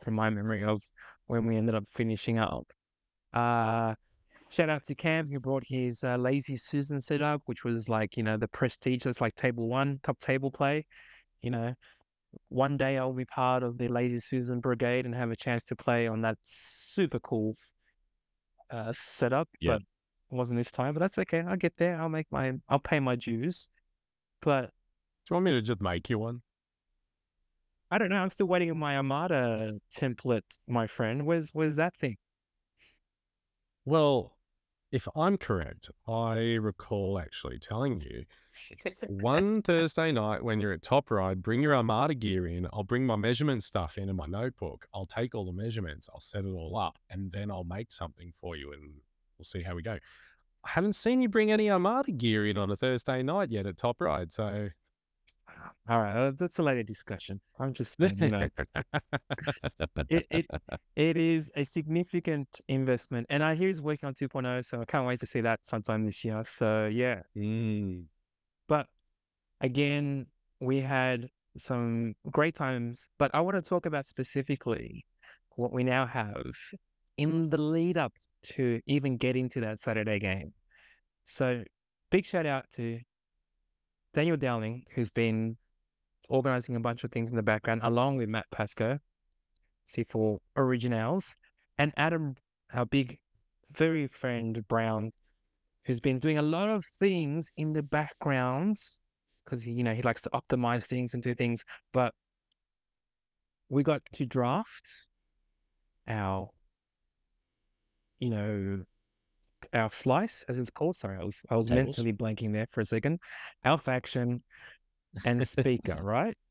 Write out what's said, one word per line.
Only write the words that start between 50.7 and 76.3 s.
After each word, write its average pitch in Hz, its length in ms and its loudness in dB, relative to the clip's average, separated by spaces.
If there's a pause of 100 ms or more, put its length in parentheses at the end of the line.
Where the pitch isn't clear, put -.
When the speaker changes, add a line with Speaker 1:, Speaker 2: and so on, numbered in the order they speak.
Speaker 3:
seen 254 280 2
you 247 80 4
bring 214 220 4
any 214 200 6
Armada 208 400 2
gear 113 340 4
in 104 120 2
on 98 120 2
a 101 60 2
Thursday 127 480 0
night 165 260 0
yet 104 160 -2
at 95 120 -6
Top 120 220 -2
Ride, 85 320 0
so. 104 380 -4 (1200)
Speaker 1:
All 117 120 4
right, 104 140 0
uh, 135 220 2
that's 175 220 -4
a 170 40 4
later 127 200 2
discussion. 101 580 -8 (180)
I'm 127 140 -2
just - 260 -4
saying, 190 200 4
you 160 100 6
know, 101 180 0 (280)
Speaker 3:
<laughs> - 1300 -4
Speaker 1:
it, 160 200 2
it, 165 160 0 (500)
it 160 220 2
is 165 380 2
a 143 80 0
significant 160 840 -2 (200)
investment, 127 600 0
and 147 140 2
I 160 120 2
hear 180 120 2
he's 175 140 0
working 147 260 -4
on 135 60 -6
two 139 160 -4
point 131 160 -4
oh, 123 160 -2
so 123 180 -6
I 117 60 -4
can't 135 220 2
wait 123 140 0
to 120 40 -6
see 117 160 0
that 113 240 2
sometime 110 400 0
this 104 180 -2
year. 110 220 -2
So, 110 460 2
yeah. 120 300 0 (140)
Speaker 3:
Mm. 104 680 -2 (640)
Speaker 1:
But 151 180 2 (760)
again, 139 640 0 (320)
we 131 180 2
had 127 520 0 (280)
some 117 560 0 (180)
great 156 240 2
times, 123 520 -4 (100)
but 139 160 2
I 156 80 4
wanna 185 200 0
talk 175 260 0
about 147 180 -4
specifically 127 1000 -4 (520)
what 120 180 -2
we 127 100 2
now 127 220 2
have 110 480 -6 (640)